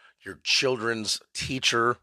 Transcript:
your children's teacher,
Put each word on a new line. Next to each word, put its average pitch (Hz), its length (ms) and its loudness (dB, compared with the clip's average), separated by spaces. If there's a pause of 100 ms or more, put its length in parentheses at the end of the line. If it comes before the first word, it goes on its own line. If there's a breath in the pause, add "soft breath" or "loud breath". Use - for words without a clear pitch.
(260 soft breath)
your 98 160 -14
children's 117 800 0 (140)
teacher, 120 680 0